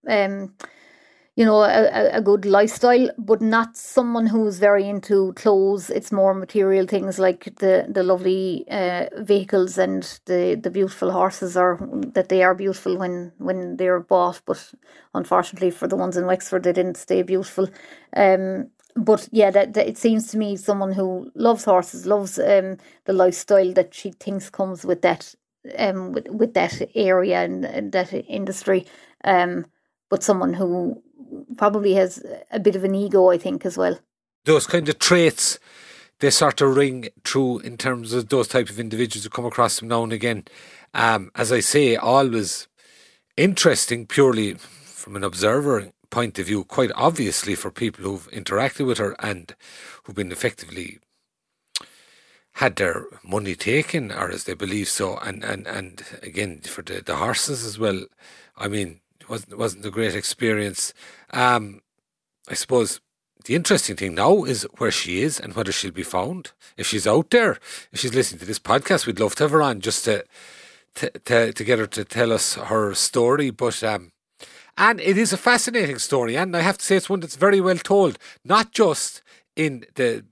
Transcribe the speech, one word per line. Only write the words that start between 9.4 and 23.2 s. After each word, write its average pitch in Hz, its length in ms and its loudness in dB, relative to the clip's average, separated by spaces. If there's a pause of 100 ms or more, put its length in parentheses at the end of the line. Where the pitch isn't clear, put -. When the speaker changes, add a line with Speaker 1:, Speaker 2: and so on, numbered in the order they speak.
Speaker 1:
and 190 240 0 (220)
the, 180 360 0
the 185 100 -4
beautiful 190 420 -2
horses, 180 440 -2
or 180 220 4 (360)
that 185 140 2
they 185 140 4
are 185 120 6
beautiful 190 420 -4
when, 180 420 -6
when 180 380 -6
they're 180 240 2
bought. 175 460 2
But - 260 -6 (420)
unfortunately 180 560 0
for 180 160 -8
the 180 80 -2
ones 185 220 -2
in 180 100 -2
Wexford, 185 380 -2
they 175 80 2
didn't 180 240 0
stay 185 260 0
beautiful. 185 460 -2 (480)
Um, 190 540 2 (260)
but 214 340 2
yeah, 208 200 6
that, 202 240 2
that 214 120 2
it 220 120 -8
seems 226 300 2
to 214 100 -4
me 202 180 -2
someone 196 360 -2
who 185 440 -4
loves 233 280 2
horses, 185 420 2
loves, 196 320 0
um, 190 400 2 (260)
the 190 80 -2
lifestyle 185 600 4